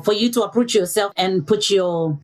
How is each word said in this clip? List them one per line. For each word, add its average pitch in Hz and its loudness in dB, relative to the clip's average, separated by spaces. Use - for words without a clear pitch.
for 208 2
you 226 0
to 240 0
approach 233 0
yourself 202 0
and 185 0
put - 0
your 170 0